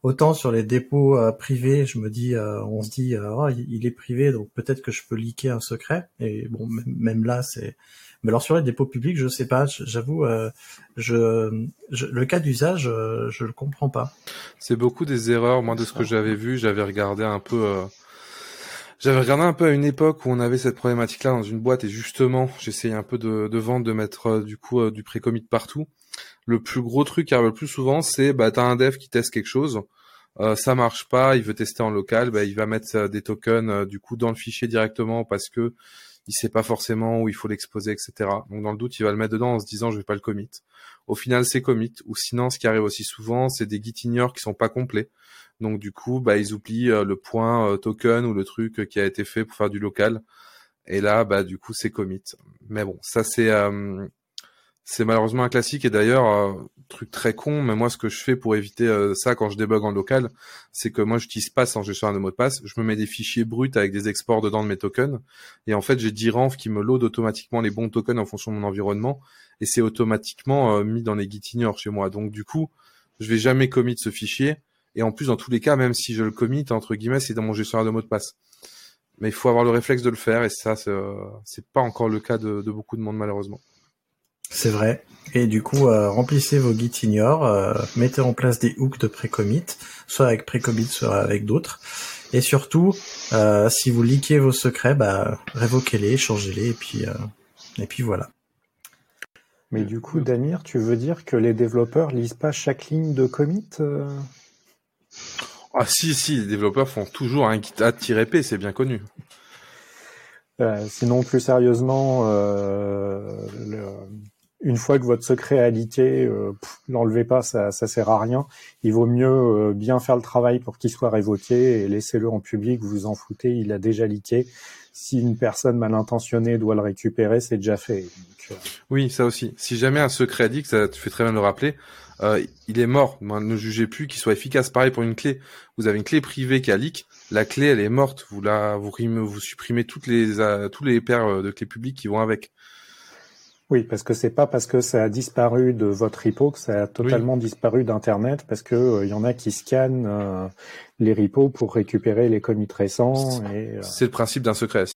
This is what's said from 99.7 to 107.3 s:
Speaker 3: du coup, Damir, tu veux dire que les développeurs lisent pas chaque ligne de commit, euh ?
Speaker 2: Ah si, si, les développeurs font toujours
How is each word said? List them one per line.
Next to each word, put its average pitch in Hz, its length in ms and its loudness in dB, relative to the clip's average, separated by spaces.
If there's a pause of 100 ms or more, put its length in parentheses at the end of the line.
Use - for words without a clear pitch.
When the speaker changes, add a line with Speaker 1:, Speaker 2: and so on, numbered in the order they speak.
Speaker 3:
du 107 160 -4
coup, 156 220 -4
Damir, 131 420 0
tu - 160 -4
veux 113 160 2
dire 143 300 -4
que - 100 -2
les 117 180 4
développeurs 120 580 2
lisent 120 220 -2
pas 151 200 -2
chaque - 320 -4
ligne 156 280 -2
de 131 140 4
commit, 160 400 -2 (140)
euh ? 143 280 -2 (1600)
Speaker 2:
Ah 120 120 2
si, 160 280 0
si, 139 240 0
les 107 80 -2
développeurs 104 420 2
font 107 180 -6
toujours 127 420 0